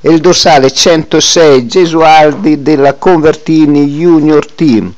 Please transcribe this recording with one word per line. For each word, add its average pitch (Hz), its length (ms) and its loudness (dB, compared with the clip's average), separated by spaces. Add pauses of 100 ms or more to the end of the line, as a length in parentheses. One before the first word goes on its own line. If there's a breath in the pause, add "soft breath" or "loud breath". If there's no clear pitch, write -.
e 139 100 -2
il 160 100 2
dorsale 151 520 0
centosei 156 920 0
Gesualdi 156 960 0
della 139 320 0
Convertini 156 920 0
Junior 151 600 0
Team 107 520 -2